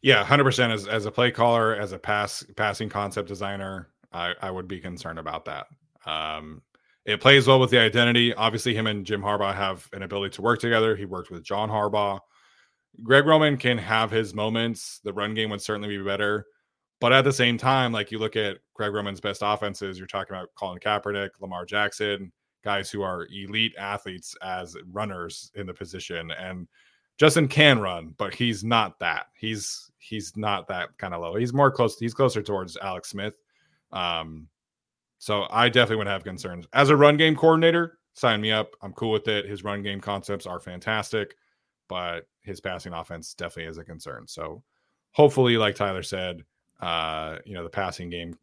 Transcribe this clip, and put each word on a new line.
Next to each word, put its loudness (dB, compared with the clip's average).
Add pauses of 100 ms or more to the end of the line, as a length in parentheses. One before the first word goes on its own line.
Yeah, 6
hundred 6
percent. 4
As, -4
as -2
a -2
play 2
caller, 4
as -6
a -12
pass, -2 (120)
passing -2
concept -4
designer, -8 (240)
I, -4
I -6
would -8
be -8
concerned -12
about -8
that. -10 (400)
Um, -8 (420)
it -2
plays 8
well 8
with 4
the 6
identity. 4
Obviously, 0
him 0
and -4
Jim -4
Harbaugh 0
have -4
an -12
ability -6
to -10
work 2
together. 2
He -8
worked -10
with -14
John -4
Harbaugh. 0 (840)
Greg 6
Roman 6
can 2
have 2
his 0
moments. -2
The -6
run -4
game -2
would -6
certainly -6
be -6
better. -2 (540)
But 4
at 8
the 2
same 2
time, 2
like, -4
you -6
look -4
at -2 (160)
Greg -4
Roman's -4
best -6
offenses, -4
you're -14
talking -8
about -14
Colin -8
Kaepernick, -2 (100)
Lamar -10
Jackson, -2 (320)
guys -2
who -4
are -4
elite -4
athletes -8
as -8 (140)
runners -8
in -10
the -12
position. -10
And -12 (500)
Justin 6
can 6
run, -6
but -6
he's -2
not 2
that. -2 (120)
He's, -8
he's -12
not -2
that -6 (100)
kind -8
of -8
low. -6
He's -2
more 6
close, 0
he's -6
closer 2
towards -6
Alex -10
Smith. -8 (580)
Um, -6 (720)
so -4
I 4
definitely 4
would -4
have -4
concerns. -10
As 6
a 8
run 8
game 4
coordinator, 4 (160)
sign 0
me -2
up. 0 (120)
I'm -14
cool -2
with 0
it. -2
His -10
run -6
game -8
concepts -6
are -10
fantastic, -4 (520)
but -6 (140)
his -14
passing -10
offense -12
definitely -12
is -14
a -16
concern. -16
So -12 (500)
hopefully, 6
like 2
Tyler -4
said, -8 (360)
uh, -4
you -14
know, -10
the -12
passing -6
game, -10